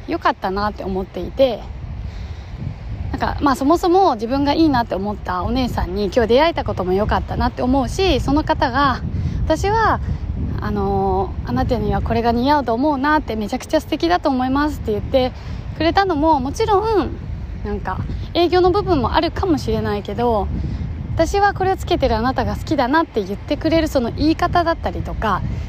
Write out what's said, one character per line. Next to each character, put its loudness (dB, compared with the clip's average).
良 -4
か 0
っ -2
た -6
な -2
っ -10
て -10
思 -2
っ -4
て -10
い -6
て、 2
な -6
ん -8
か、 -2
ま 4
あ、 2
そ -4
も 4
そ 0
も 4
自 -4
分 0
が 2
い 2
い 6
な 2
っ -16
て -2
思 -4
っ -6
た -4
お -2
姉 0
さ -2
ん -4
に 0
今 2
日 2
出 6
会 4
え -2
た -2
こ -2
と -4
も 0
良 2
か 0
っ -2
た -6
な 0
っ -2
て -6
思 2
う 0
し、 2
そ 0
の 2
方 0
が、 2
「私 0
は、 2
あ -4
の 0
ー、 -6
あ -4
な 0
た 0
に 0
は 0
こ -2
れ 2
が 4
似 2
合 4
う -4
と 0
思 2
う -2
な」 2
っ 0
て、 -6
「め -2
ち -4
ゃ -4
く -10
ち 0
ゃ 4
素 -12
敵 0
だ 2
と 0
思 0
い -2
ま 2
す」 -6
っ -
て -2
言 0
っ -4
て 2
く 0
れ 2
た 4
の 0
も、 4
も -2
ち 0
ろ 4
ん、 0
な -4
ん -4
か、 -4
営 2
業 6
の 6
部 2
分 2
も 0
あ 4
る 0
か -2
も 2
し -4
れ 0
な -2
い -4
け -6
ど、 2
「私 2
は 4
こ -2
れ 2
を 0
つ -8
け 2
て 2
る 2
あ 0
な 0
た 0
が -2
好 -8
き 0
だ 2
な」 4
っ 2
て -2
言 -6
っ -12
て -4
く 0
れ 4
る 2
そ 0
の -2
言 2
い 4
方 2
だ 2
っ 0
た -4
り -6
と -4
か、 0